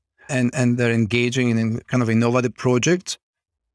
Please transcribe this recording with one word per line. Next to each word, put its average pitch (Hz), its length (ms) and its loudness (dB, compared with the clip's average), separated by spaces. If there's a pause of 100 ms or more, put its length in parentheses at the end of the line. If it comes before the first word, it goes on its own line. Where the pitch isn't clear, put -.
(280)
and, 127 260 0
and 123 240 2
they're 120 140 2
engaging 120 580 0
in, 113 80 0
in 113 300 -2
kind 127 160 0
of 113 60 0
innovative 120 460 0
projects. 131 640 -2 (560)